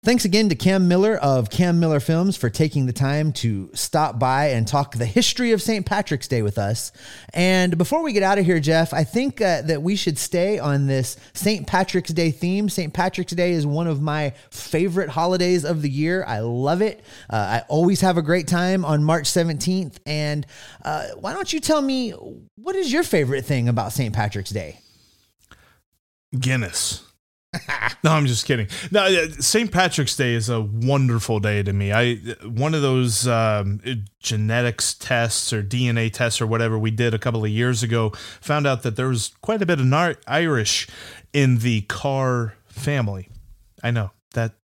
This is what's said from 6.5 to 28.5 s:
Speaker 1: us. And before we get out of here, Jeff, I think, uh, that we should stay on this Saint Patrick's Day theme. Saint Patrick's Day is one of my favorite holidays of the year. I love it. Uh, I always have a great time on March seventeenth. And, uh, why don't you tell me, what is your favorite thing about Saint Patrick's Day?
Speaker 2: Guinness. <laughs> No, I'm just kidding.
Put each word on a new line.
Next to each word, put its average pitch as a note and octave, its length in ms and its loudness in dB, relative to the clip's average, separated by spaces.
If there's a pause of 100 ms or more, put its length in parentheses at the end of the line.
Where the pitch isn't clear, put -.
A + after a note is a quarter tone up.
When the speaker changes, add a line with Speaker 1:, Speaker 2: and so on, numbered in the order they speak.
Speaker 1:
us. G#2 360 -4 (400)
And F3+ 440 4
before C#4 240 2
we D4+ 120 -2
get G3 100 4
out G3 140 4
of G3 80 4
here, E3+ 160 4
Jeff, D#3+ 320 2
I D#3+ 100 2
think, B3 380 -2
uh, F3 220 2
that D3+ 200 -2
we F#3+ 140 0
should D#3 200 -2
stay F3+ 400 0
on C#3 300 0
this C3 300 -2 (160)
Saint G3 340 -2
Patrick's F#3 440 0
Day E3 200 2
theme. F#3+ 380 0
Saint E3 240 -4
Patrick's F3+ 400 -2
Day F3 180 2
is D#3 160 0
one D#3 200 0
of C#3+ 140 0
my D3+ 300 -2 (200)
favorite E3+ 580 -2
holidays F3+ 560 2
of D#3 160 -2
the C#3+ 80 0
year. D#3 360 0
I A2 140 -4
love B2+ 420 0
it. G#3+ 220 -2 (260)
Uh, A2 60 -4
I G#2 320 0
always F3 320 4
have F3+ 180 4
a F3 40 0
great E3 260 0
time F3+ 380 0
on D3+ 180 2
March D#3 240 2
seventeenth. E3+ 760 -2
And, D3 400 -4 (400)
uh, D#3 220 -4 (120)
why G3+ 140 -8
don't F#4+ 180 -6
you D#4+ 80 -2
tell D4+ 220 2
me, C4 300 -2 (440)
what F#4 220 -6
is F4 120 -2
your D4+ 140 2
favorite C3+ 400 0
thing B2 240 0
about A#2 240 0
Saint A2+ 240 -2
Patrick's G#2 360 -4
Day? F2 280 -8 (1600)
Speaker 2:
Guinness. B2 640 -2 (480)
<laughs> - 160 -10 (340)
No, D#3 100 4
I'm D3+ 160 2
just A#2+ 180 -2
kidding. A2+ 220 0 (240)